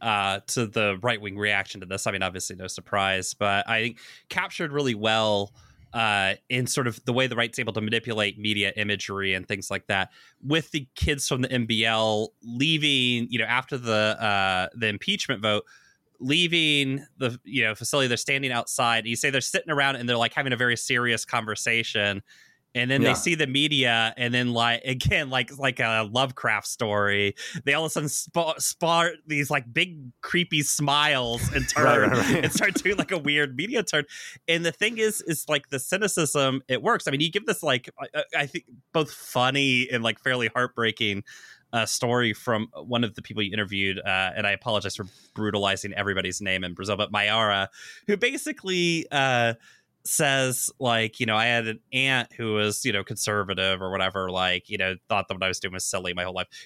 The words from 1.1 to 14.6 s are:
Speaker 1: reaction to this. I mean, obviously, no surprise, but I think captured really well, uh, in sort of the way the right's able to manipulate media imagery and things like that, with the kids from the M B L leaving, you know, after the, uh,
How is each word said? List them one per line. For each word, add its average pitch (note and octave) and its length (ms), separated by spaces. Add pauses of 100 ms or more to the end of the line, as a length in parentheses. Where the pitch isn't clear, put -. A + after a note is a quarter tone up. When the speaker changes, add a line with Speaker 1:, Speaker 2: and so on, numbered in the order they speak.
Speaker 1:
reaction G#2 440
to F#2 40
this. F#2+ 220
I A2 40
mean, F#2+ 120
obviously, F#2 320
no F#2 100
surprise, F#2+ 680
but G2+ 340
I A2+ 140
think A#2 160 (280)
captured F3+ 460
really C#3 220
well, G#2+ 580 (400)
uh, G2+ 400 (160)
in B2+ 160
sort B2 220
of A2+ 180
the A#2+ 80
way C3 140
the A#2+ 80
right's A#2 240
able A2 140
to G#2+ 80
manipulate G#2+ 580
media G#2 360
imagery G2 600
and F#2 120
things G2 220
like G2 160
that, F#2+ 240 (340)
with D3+ 280
the D3 240
kids D3 320
from B2+ 140
the B2+ 100
M A#2+ 160
B A2 180
L A2 560
leaving, B2+ 880
you A#2+ 80
know, A2+ 80
after B2 320
the, G#2+ 420
uh, F#2+ 540